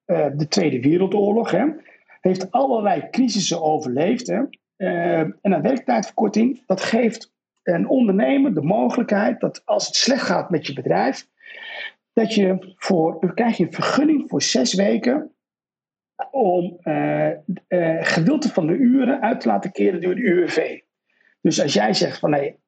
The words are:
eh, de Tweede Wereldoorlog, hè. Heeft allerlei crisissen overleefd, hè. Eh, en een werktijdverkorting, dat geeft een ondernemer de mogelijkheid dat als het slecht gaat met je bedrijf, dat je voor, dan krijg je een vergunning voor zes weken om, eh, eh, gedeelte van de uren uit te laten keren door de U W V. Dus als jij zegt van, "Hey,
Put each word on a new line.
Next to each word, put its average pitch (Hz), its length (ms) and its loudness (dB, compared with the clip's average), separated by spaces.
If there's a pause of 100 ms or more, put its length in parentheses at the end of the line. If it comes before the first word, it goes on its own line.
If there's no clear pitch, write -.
eh, 160 300 0
de 151 120 -2
Tweede 147 340 0
Wereldoorlog, 196 720 2
hè. 196 140 2 (560)
Heeft 185 300 0
allerlei 226 580 0
crisissen 196 520 0
overleefd, 156 680 0
hè. 180 140 -2 (340)
Eh, 175 440 -2
en 160 220 -2
een 180 200 2
werktijdverkorting, 226 1040 0
dat 190 160 -2
geeft - 520 -2 (300)
een 180 240 0
ondernemer 262 640 2
de 156 80 -2
mogelijkheid 220 800 0
dat - 260 -4
als 208 220 0
het - 80 -6
slecht - 280 0
gaat 170 260 -2
met 160 180 -2
je 143 60 -8
bedrijf, 175 540 -2 (840)
dat 214 200 0
je 190 420 0
voor, 170 440 0
dan 180 140 -2
krijg 233 240 0
je 175 80 2
een - 80 -6
vergunning 294 540 0
voor - 140 -2
zes 240 320 0
weken 120 560 0 (1040)
om, 180 500 0
eh, 151 460 -2
eh, 156 100 -4 (600)
gedeelte 185 500 0
van 160 180 0
de 165 60 0
uren 254 480 2
uit 233 200 -2
te - 60 -4
laten 202 240 0
keren 190 300 0
door 180 140 -2
de - 60 -4
U 180 220 2
W 156 40 0
V. - 320 -4 (640)
Dus 160 200 2
als 147 120 0
jij - 200 2
zegt - 260 -2
van, 151 120 0
"Hey, 143 360 -2